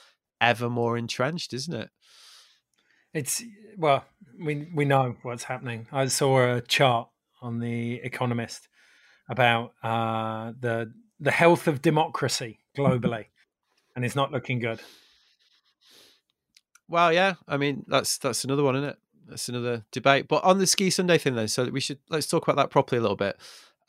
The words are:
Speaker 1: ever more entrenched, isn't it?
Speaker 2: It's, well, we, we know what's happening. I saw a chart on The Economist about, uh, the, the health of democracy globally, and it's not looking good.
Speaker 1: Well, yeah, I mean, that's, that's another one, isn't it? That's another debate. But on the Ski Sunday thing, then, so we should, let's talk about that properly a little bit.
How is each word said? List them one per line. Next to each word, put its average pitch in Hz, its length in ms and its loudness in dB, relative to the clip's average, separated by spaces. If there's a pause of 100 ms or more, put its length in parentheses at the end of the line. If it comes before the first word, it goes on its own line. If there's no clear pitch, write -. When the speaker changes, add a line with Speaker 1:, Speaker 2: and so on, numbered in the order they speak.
(400)
Speaker 1:
ever 120 300 2
more 117 280 -2
entrenched, 127 560 -4
isn't 143 200 -8
it? 113 160 -8 (1200)
Speaker 2:
It's, 156 300 -6 (340)
well, 143 280 2 (340)
we, 151 340 -6
we 147 120 0
know 135 380 2
what's 120 200 -8
happening. 117 480 -8
I 135 140 0
saw 131 500 2
a 120 60 -4
chart 123 480 2 (320)
on 117 180 -8
The 117 360 -4
Economist 120 720 -6 (580)
about, 117 460 2 (100)
uh, 113 760 -2
the, 117 360 -4 (280)
the 143 100 2
health 170 360 4
of 147 140 0
democracy 151 800 -2 (180)
globally, 123 480 0 (680)
and 123 120 -4
it's 117 100 -4
not 139 160 0
looking 131 280 -4
good. 113 200 -4 (2000)
Speaker 1:
Well, 170 240 4
yeah, 185 220 4 (120)
I 147 120 -4
mean, 143 300 -2
that's, - 320 0
that's - 260 -4
another 139 180 0
one, 131 140 2
isn't 139 140 -4
it? - 60 -14 (300)
That's - 220 -10
another 120 420 -4
debate. 139 380 2
But 156 160 2
on 190 140 6
the 190 60 2
Ski 190 240 2
Sunday 175 280 2
thing, 135 180 0
then, 110 140 -2
so 127 160 -2
we 131 160 -4
should, 139 260 -8
let's 156 180 -4
talk - 220 -2
about 135 80 4
that 139 140 2
properly 139 300 2
a - 20 0
little 101 160 0
bit. 98 200 -2 (520)